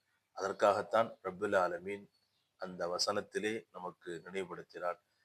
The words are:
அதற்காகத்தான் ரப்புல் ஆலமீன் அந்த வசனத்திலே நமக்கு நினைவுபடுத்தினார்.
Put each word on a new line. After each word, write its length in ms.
அதற்காகத்தான் 920
ரப்புல் 340
ஆலமீன் 520
அந்த 320
வசனத்திலே 840
நமக்கு 520
நினைவுபடுத்தினார். 760